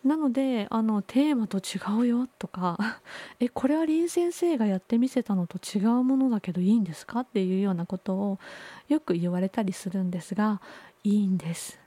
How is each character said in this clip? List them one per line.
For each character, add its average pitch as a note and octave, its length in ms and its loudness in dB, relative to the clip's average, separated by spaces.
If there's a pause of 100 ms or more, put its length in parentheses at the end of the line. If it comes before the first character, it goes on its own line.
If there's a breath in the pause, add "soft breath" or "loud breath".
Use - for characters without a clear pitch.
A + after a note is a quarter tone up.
な D4 140 4
の D4 140 2
で、 B3 400 0
あ A3+ 100 0
の、 G#3+ 240 2
「テ D4 280 2
ー - 20 2
マ A3+ 100 0
と F#3+ 140 -2
違 F#3 200 -6 (200)
う B3 80 4
よ」 A#3+ 200 0 (120)
と F3+ 80 -8
か、 F3+ 300 -4
<laughs> - 440 -6 (180)
「え、 B3 100 2
こ - 180 -4
れ D4 80 4
は D#4+ 100 2
林 E4 240 2
先 F4 220 0
生 E4+ 260 0
が A3 80 2
や G3 120 2
っ - 20 -2
て - 180 0
み B3 100 4
せ B3+ 140 0
た G3+ 140 -2
の F3+ 100 2
と F3+ 140 -10
違 - 260 -4
う A#3+ 180 4
も C4+ 140 4
の C4 140 4
だ G#3+ 100 0
け F#3 100 -6
ど F3+ 100 -2
い F3+ 80 4
い A#3 100 6
ん G#3+ 40 2
で E3 120 -4
す - 100 -18
か？」 A3+ 160 -4
っ C4 40 -6
て F#3+ 180 -2
い F#3 160 0
う - 20 2
よ G3+ 100 2
う - 40 0
な E3+ 100 -4
こ F3+ 140 -6
と F#3+ 160 -4
を G3 240 -2 (480 loud breath)
よ D4+ 120 2
く - 140 -2
言 F3 180 0
わ F3+ 80 0
れ F#3+ 100 0
た - 120 -4
り F#3+ 100 -2
す - 200 -8
る F#3+ 120 -2
ん F3+ 60 -2
で F3+ 100 -4
す - 140 -10
が、 G#3 280 0 (420 loud breath)
い G#3 200 4
い G3 40 2
ん F#3 100 2
で E3 160 -4
す。 - 340 -12